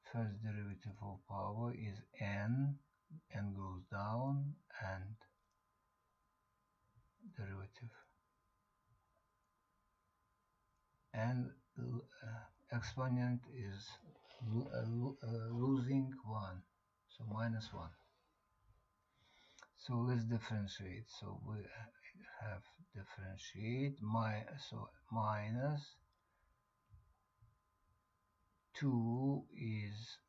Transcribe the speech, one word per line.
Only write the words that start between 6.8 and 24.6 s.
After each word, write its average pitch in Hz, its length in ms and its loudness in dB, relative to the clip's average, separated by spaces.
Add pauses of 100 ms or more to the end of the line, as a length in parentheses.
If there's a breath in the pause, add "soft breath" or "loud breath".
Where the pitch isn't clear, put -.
derivative. 98 560 -8 (3250)
And, 123 380 2 (280)
uh, 120 960 -6
exponent 123 680 4 (140)
is 101 320 -4 (640)
lo-, 113 240 2
uh, 117 140 2
lo-, 120 340 0
uh, 117 320 -2
losing 131 560 4 (140)
one, 98 380 -4 (460)
so - 240 -12
minus 113 400 0
one. 82 180 -6 (1900 loud breath)
So - 180 -4
let's 120 300 6
differentiate. 107 840 0 (120)
So 98 260 -8
we 107 100 -4 (840)
have 104 220 -4 (320)
differentiate 107 1080 -2
my, 110 420 4 (260)